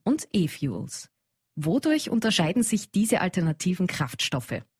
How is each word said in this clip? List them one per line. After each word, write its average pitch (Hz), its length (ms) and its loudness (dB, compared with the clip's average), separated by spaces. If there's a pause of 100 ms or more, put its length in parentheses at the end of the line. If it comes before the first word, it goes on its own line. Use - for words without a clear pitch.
und 294 300 0
E-Fuels. 139 720 -2 (480)
Wodurch 269 540 0
unterscheiden 220 520 2
sich - 280 0
diese 220 320 2
alternativen 180 640 0
Kraftstoffe? - 720 -4 (200)